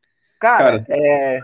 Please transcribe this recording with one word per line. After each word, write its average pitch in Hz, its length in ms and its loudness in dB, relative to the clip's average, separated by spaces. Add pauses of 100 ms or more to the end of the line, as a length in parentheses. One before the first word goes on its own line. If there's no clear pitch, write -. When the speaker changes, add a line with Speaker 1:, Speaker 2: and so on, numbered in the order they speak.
(400)
Speaker 1:
Cara, 123 240 2
Speaker 2:
Cara, 120 120 2
assim, 110 160 -8
Speaker 1:
é, 139 520 0